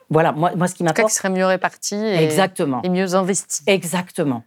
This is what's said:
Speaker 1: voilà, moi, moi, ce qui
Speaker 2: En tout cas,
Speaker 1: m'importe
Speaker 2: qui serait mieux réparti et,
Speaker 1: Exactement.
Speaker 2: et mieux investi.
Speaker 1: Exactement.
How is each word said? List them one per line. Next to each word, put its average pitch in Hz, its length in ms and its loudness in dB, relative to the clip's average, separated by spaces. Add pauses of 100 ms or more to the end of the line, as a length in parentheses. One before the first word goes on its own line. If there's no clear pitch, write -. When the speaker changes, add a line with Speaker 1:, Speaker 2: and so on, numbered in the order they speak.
(100)
Speaker 1:
voilà, 160 220 4
moi, 165 220 0
moi, 180 140 0
ce 180 60 -10
qui - 80 -8
Speaker 2:
En 170 40 0
tout 160 60 2
cas, 226 100 2
Speaker 1:
m'importe 220 100 2
Speaker 2:
qui - 60 0
serait 190 120 -4
mieux 185 160 0
réparti 185 500 -2
et, 208 260 0
Speaker 1:
Exactement. 156 600 0
Speaker 2:
et 185 60 -2
mieux 180 260 0
investi. 190 520 -2
Speaker 1:
Exactement. 175 800 -2